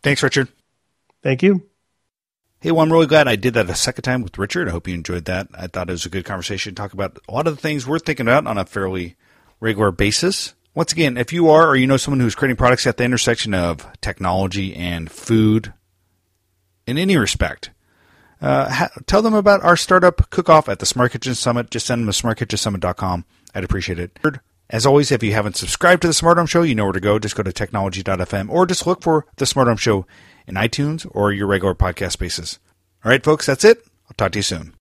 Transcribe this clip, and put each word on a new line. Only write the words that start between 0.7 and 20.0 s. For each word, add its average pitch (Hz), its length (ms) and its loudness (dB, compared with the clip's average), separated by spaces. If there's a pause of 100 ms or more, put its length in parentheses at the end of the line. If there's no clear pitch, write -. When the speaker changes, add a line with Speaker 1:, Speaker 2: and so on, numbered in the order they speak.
Speaker 2:
Thank 135 220 0
you. 190 180 4 (960)
Speaker 1:
Hey, 165 140 -2
well, 165 80 2
I'm 160 120 2
really 165 140 6
glad 147 220 4
I 113 80 2
did 113 180 -2
that 104 160 0
a 85 60 -4
second - 260 -4
time 127 200 -2
with 92 160 -10
Richard. 101 280 -4
I 87 60 -6
hope 85 160 -8
you 90 60 -6
enjoyed 87 320 -8
that. 92 280 -6
I 87 140 -12
thought 87 200 -6
it 92 40 -6
was 85 120 -8
a 87 60 -12
good 90 140 -8
conversation 95 500 -10
to 104 80 -12
talk 98 100 -12
about 95 240 -8 (120)
a - 40 -14
lot 139 140 -2
of 156 80 -2
the 139 80 -20
things 151 240 -6
we're 156 140 -2
thinking 143 260 -4
about 127 220 2
on 107 100 -4
a 95 60 -2
fairly 92 500 -6 (460)
regular 107 300 0
basis. 104 640 -2 (180)
Once 160 200 -4
again, 151 240 0
if 123 160 -4
you 165 180 4
are 160 180 8
or 139 80 2
you 127 100 2
know 135 100 2
someone 135 240 0
who's 117 160 0
creating 131 180 0
products 123 320 2
at 120 100 0
the 123 60 0
intersection 120 520 0
of 87 320 -2 (140)
technology 95 760 -4
and 85 360 -8
food 110 600 2 (1120)
in 127 100 -4
any 185 200 2
respect, 95 540 -2 (680)
uh, 139 300 0
ha-, 131 200 -2 (160)
tell 196 140 2
them 220 140 2
about 202 300 4
our 175 120 6
startup 180 540 2